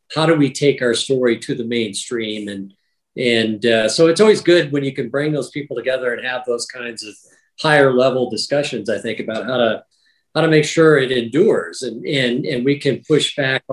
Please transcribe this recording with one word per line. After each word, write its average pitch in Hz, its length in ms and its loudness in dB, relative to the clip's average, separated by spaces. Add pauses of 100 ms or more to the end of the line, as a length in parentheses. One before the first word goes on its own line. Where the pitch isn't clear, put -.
(140)
how 160 120 0
do 160 100 4
we 139 160 2
take 143 300 0
our 120 120 2
story 123 460 0
to - 160 -6
the 120 100 -6
mainstream? 110 840 -6
And, 98 240 -12 (440)
and, 113 480 0
uh, 113 220 2
so 165 200 4
it's 165 140 2
always 214 200 6
good 165 320 2
when 143 100 -2
you 135 80 -4
can 127 180 -8
bring 143 220 -4
those 135 200 -4
people 139 260 -10
together 123 360 -2
and 113 140 -8
have 127 180 -6
those 120 200 -4
kinds 117 400 -12
of 104 100 -16 (460)
higher 143 320 4
level 127 360 2
discussions, 117 600 -4
I 101 100 -4
think, 110 220 -6
about 110 240 -8
how 127 120 -4
to, 113 260 0 (500)
how 156 80 0
to 165 60 2
make 156 160 4
sure 156 340 6
it 131 140 0
endures 117 680 0
and, 117 240 -8
and, 135 400 -2
and 123 180 -4
we 143 160 2
can 135 260 -2
push - 300 2
back 131 380 -2